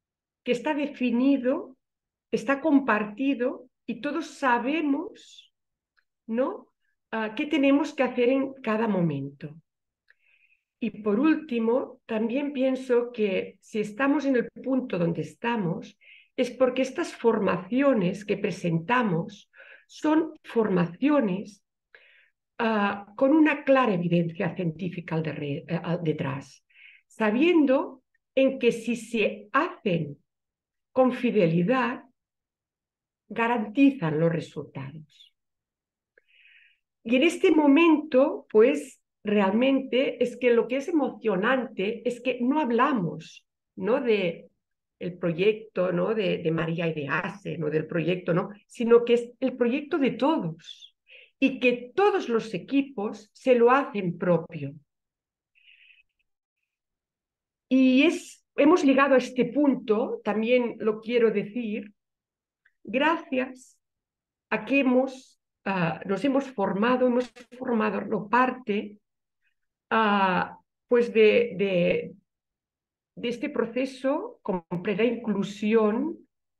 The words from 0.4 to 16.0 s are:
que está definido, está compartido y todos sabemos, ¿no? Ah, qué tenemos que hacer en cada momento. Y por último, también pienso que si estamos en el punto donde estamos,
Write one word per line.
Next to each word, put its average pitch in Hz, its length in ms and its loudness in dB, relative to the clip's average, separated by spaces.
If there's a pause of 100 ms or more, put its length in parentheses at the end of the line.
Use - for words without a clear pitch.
que 240 100 -2
está 294 220 -2
definido, 254 1000 0 (560)
está 269 280 -2
compartido 262 1080 0 (200)
y - 140 -10
todos 294 260 -6
sabemos, 285 1300 -4 (720)
¿no? 269 460 -4 (400)
Ah, 214 240 -6
qué 294 100 -4
tenemos 285 480 2
que 269 80 -2
hacer 247 280 2
en 269 240 0
cada 220 340 -2
momento. 151 680 -2 (1200)
Y - 240 -8
por 208 160 0
último, 262 880 0
también 233 460 -2
pienso 247 580 0
que 196 500 -2
si - 200 -8
estamos 269 460 -2
en 269 100 2
el 226 140 0
punto 247 480 -4
donde 165 240 -2
estamos, 220 760 -6 (380)